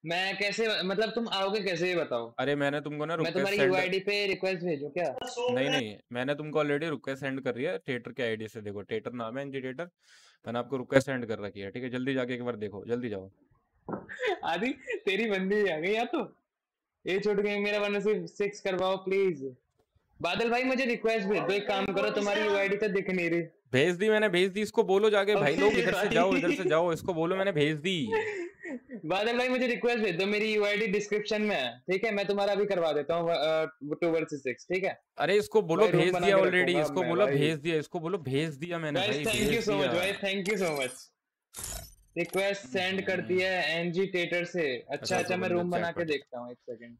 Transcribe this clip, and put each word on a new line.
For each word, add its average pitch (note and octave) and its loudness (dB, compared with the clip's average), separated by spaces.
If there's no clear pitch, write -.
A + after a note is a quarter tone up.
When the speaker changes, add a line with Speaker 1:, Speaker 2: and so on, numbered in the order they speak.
Speaker 1:
मैं F3+ -2
कैसे, G3+ 0
मतलब, G3 0
तुम A3+ -2
आओगे G3 0
कैसे, F3+ 0
ये F3+ 0
बताओ। B2 -2
Speaker 2:
अरे, C#3 2
मैंने C#3+ 0
तुमको D3 -4
ना E3 -4
Speaker 1:
मैं E3+ -2
Speaker 2:
रिक्वेस्ट E3 -2
Speaker 1:
तुम्हारी G3 0
Speaker 2:
send F#3+ 4
Speaker 1:
यूआईडी F#3 0
पे G3+ -2
request F#3 -2
भेजूँ D3 -2
क्या? D3 -4
Speaker 2:
नहीं, C#3 0
नहीं, G#2+ -4
मैंने B2+ -2
तुमको D3+ -2
already D3 0
request C3+ -6
send C3+ -4
कर B2+ -2
रही B2+ -4
है F#3 -4
Twitter A#2+ -6
के C3 -4
आईडी A2 -2
से। G#2+ -12
देखो, G2+ -8
Twitter A#2 -6
नाम A#2+ -6
है C#3 -6
एनजी C3+ -8
Twitter, C3 -8
मैंने A#2 -4
आपको C3 -4
request C3 2
send B2+ -4
कर G#2+ -4
रखी G2+ -10
है, G2 -8
ठीक B2+ -8
है? B2+ -6
जल्दी B2+ -2
जाके B2+ 0
एक A#2+ -6
बार A#2+ -4
देखो, G2+ -8
जल्दी A#2+ -2
जाओ। F#2+ -8
Speaker 1:
<laughs> - -6
आदि, F3 -2
तेरी G3+ 0
बंदी G3 2
आ D#3+ 0
गई F3 -2
या A3+ 0
तो? C4 -6
ये F#3 0
छोड़ G#3 2
के G#3 0
मेरा G#3 0
वन G3+ 0
सिक्स - -6
करवाओ, F#3 0
please। F#3 0
बादल G3 0
भाई, B3 2
मुझे C4 2
request A3 0
भेज G3+ 2
दो, F#3+ 0
एक G3+ 0
काम G3 0
करो, G3 0
तुम्हारी G#3 0
यूआईडी G3+ 2
तो G#3+ 0
दिख F#3+ 0
नहीं F3 0
रही। E3+ 2
Speaker 2:
भेज D#3+ 4
दी G#3+ 2
मैंने, G#3+ 4
भेज F3+ 4
दी। G#3 -4
इसको G#3 2
बोलो G3 6
जाके, G3+ 4
भाई E3+ 4
Speaker 1:
ओके F3 2
Speaker 2:
लोग, G#3+ 6
इधर - 2
से - 2
Speaker 1:
भाई। - 2
Speaker 2:
जाओ, - 4
इधर - 2
से G3 0
जाओ, E3 4
इसको F3 -4
बोलो E3 0
मैंने F#3+ 0
भेज D3+ 2
दी। F3+ -2
Speaker 1:
<laughs> G#4 -2
बादल G#3 0
भाई, B3+ 0
मुझे B3+ 2
request A#3+ 0
भेज G3 0
दो, F#3+ 0
मेरी G#3+ 0
यूआईडी G#3 2
description G#3 0
में G#3 0
है, B2+ -2
ठीक F#3+ -2
है? A3+ 0
मैं G3+ 0
तुम्हारा G3+ 2
भी G3+ 2
करवा E3+ 2
देता D3 0
हूँ, E3+ 2
अ, D#3+ 2
टू D#3 0
वर्सेस D#3 0
सिक्स, B2+ -6
ठीक F3+ -2
है? D#3+ -4
Speaker 2:
अरे, F#3 2
इसको G#3 4
बोलो E3 2
Speaker 1:
भाई, A3 6
रूम D#3+ 4
Speaker 2:
भेज F3+ 4
Speaker 1:
बना F3+ 0
Speaker 2:
दिया G3 6
Speaker 1:
के F#3+ 6
Speaker 2:
already, F3+ 4
Speaker 1:
रखूंगा F3 2
Speaker 2:
इसको D3 0
Speaker 1:
मैं, C#3+ 0
Speaker 2:
बोलो E3+ 4
Speaker 1:
भाई। C#3 2
Speaker 2:
भेज D3 2
दिया, E3 0
इसको D#3 -2
बोलो E3 -2
भेज C#3+ -2
दिया E3+ -6
मैंने, D#3 -2
Speaker 1:
Guys, G#3 0
Speaker 2:
भाई, D3+ -2
Speaker 1:
thank - 0
you G#3+ 2
Speaker 2:
भेज A3+ 0
Speaker 1:
so G#3 2
much, F#3+ 2
Speaker 2:
दिया। F3 0
Speaker 1:
भाई, G3 0
thank G3 -2
you F#3+ 0
so D3+ 0
much। B2+ -4
Request G3 -2
सेंड F#3+ -4
कर F#3 0
Speaker 2:
हम्म। - -8
Speaker 1:
दिया F#3 2
है E3 0
एनजी F3 0
Twitter F3 -2
से। D3 -2
अच्छा, B2+ -8
Speaker 2:
अच्छा, F3+ -2
Speaker 1:
अच्छा, F3+ 0
Speaker 2:
दो F3+ -4
Speaker 1:
मैं F#3 -2
Speaker 2:
बंदे F3 2
Speaker 1:
room F3 0
बना E3+ 0
Speaker 2:
चैट E3 -6
Speaker 1:
के E3+ -4
Speaker 2:
पर। E3 -2
Speaker 1:
देखता C3+ -4
हूँ, B2 -12
एक A#2+ -16
सेकंड। A#2+ -16